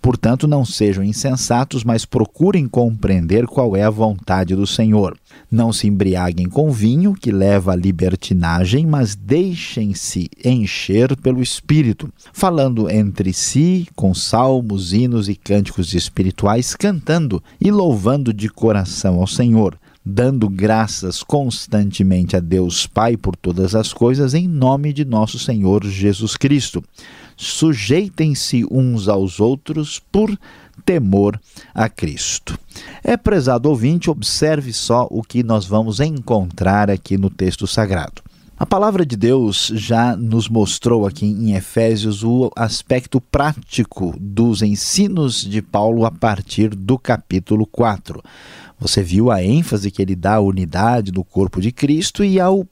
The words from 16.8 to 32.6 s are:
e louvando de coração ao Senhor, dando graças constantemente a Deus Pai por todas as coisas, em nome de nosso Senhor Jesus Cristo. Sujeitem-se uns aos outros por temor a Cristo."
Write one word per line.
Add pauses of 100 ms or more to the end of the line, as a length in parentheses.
e
louvando
de
coração
ao
Senhor, (240)
dando
graças
constantemente
a
Deus
Pai
por
todas
as
coisas,
em
nome
de
nosso
Senhor
Jesus
Cristo. (540)
Sujeitem-se
uns
aos
outros (100)
por (520)
temor (360)
a
Cristo." (460)